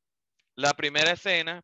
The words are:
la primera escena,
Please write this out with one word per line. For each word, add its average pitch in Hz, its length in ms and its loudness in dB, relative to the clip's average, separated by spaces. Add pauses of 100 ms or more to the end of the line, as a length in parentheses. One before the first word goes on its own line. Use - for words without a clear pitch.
(540)
la 143 200 0
primera 151 380 0
escena, 175 500 -4